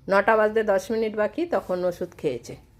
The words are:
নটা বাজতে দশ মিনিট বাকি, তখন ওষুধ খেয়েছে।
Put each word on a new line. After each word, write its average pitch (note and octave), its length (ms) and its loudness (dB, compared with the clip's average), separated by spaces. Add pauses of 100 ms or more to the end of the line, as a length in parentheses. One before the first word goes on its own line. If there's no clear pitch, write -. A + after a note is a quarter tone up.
নটা G3+ 280 4
বাজতে G#3+ 260 2
দশ G3 280 0
মিনিট A3 240 -2
বাকি, G#3+ 300 -2
তখন F#3 380 -4
ওষুধ F3 340 -4
খেয়েছে। C3+ 380 -6 (240)